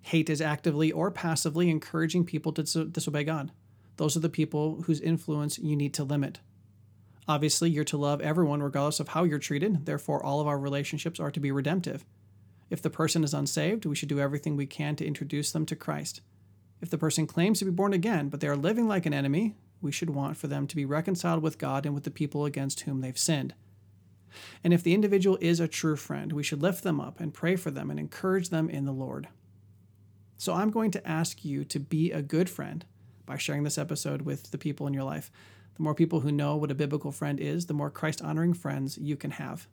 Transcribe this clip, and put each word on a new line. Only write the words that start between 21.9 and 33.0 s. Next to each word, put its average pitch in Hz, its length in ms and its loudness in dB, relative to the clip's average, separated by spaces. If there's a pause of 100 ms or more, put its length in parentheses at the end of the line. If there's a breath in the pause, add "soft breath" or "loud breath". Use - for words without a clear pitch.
with 143 100 -4
the 143 60 -4
people 147 340 -2
against 143 360 -4
whom 135 200 -4
they've 131 180 -6
sinned. 139 360 0 (1080 loud breath)
And 175 120 6
if 170 80 6
the 170 120 6
individual 196 460 6
is 170 200 4
a 165 80 2
true 156 280 0
friend, 147 360 -6
we 147 100 -2
should 143 180 -2
lift 180 220 0
them 156 180 0
up - 200 -10
and 160 120 -4
pray 175 240 0
for 180 140 -4
them 143 200 -6
and 147 100 -4
encourage 185 480 -2
them 160 200 0
in 143 160 -4
the 139 80 -2
Lord. 131 360 -6 (1080)
So - 160 -4
I'm 196 180 2
going 220 200 2
to 196 180 -4
ask 160 360 -2
you 143 220 -4
to - 120 -4
be 156 320 0
a 156 100 -2
good 156 300 2
friend 147 340 -8 (400 soft breath)